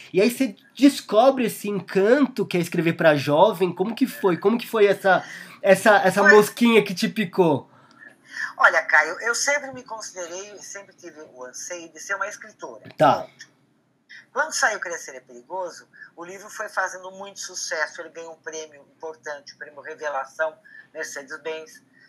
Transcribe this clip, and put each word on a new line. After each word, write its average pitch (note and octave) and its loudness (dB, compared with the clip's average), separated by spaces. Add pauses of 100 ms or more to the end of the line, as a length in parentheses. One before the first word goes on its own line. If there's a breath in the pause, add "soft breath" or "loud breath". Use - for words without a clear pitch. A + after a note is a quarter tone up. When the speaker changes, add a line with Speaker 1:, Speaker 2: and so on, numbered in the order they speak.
(120 loud breath)
Speaker 1:
e F3+ 2
aí A#3+ 4
você A#3+ -4 (180)
descobre B3+ 4
esse - -4
encanto G3+ 2
que - -4
é F3 0
escrever E3 -2
pra D#3+ 4
jovem. E3+ 2
Como G#3+ -4
que C4+ 0
foi? F3 0
Como G#3+ 2
que A#3 -6
foi G#3+ 2
essa, F#3+ 4 (380 loud breath)
essa, G3 6
essa F#3+ 2
Speaker 2:
Foi. G3+ 8
Speaker 1:
mosquinha G#3+ 6
que G3 -4
te F3 -2
picou? F3 0 (840 loud breath)
Speaker 2:
Olha, F#3 4
Caio, D#3+ 0
eu A#3 -2
sempre C4+ -4
me B3+ -14
considerei, F#3+ -14
sempre G3 -20
tive D#3 -20 (140)
o B2+ -18
anseio E3 -16
de D#3 -20
ser G3 -8
uma G3 -6
escritora. - -16
Speaker 1:
Tá. C#3 4
Speaker 2:
Ponto. - -20 (720 loud breath)
Quando D4+ -4
saiu A3 -2
Crescer E3 -12
é B2+ -16
Perigoso, D3 -12 (260 loud breath)
o E3+ -16
livro F#3+ -18
foi - -10
fazendo F#3 -6
muito G3 -16
sucesso, E3+ -8
ele D#3+ -14
ganhou E3 -18
um - -20
prêmio D#3 -14 (140)
importante, D#3 -14
o - -20
prêmio C#3+ -18
Revelação D#3 -6 (380 loud breath)
Mercedes-Benz. D#3 -12 (260 soft breath)